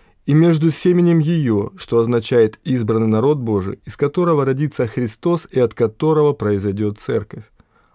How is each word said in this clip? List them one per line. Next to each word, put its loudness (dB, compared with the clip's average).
«и 0
между 4
семенем 2
ее», 0
что -2
означает 2
«избранный 0
народ 2
Божий», -4
из -14
которого 0
родится -2
Христос -4
и -2
от 2
которого 0
произойдет -2
церковь. -8